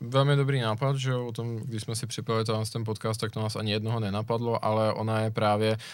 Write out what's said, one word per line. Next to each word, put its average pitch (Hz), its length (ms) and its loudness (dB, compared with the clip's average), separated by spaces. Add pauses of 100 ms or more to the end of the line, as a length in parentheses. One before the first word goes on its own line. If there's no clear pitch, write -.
velmi 139 360 4
dobrý 135 240 2
nápad, 120 360 0
že 131 140 0
jo, 123 160 0
o 117 60 -8
tom, 117 240 -4
když 110 260 -6
jsme 113 140 -6
si 107 100 -6
připravili 113 380 0
tenhle 110 220 0
ten 113 180 -4
podcast, 110 360 -2
tak 104 120 -4
to 110 100 -4
nás 107 140 -2
ani 104 160 0
jednoho 110 280 0
nenapadlo, 110 640 0
ale 110 280 2
ona 110 280 0
je 110 100 0
právě 107 460 2 (180)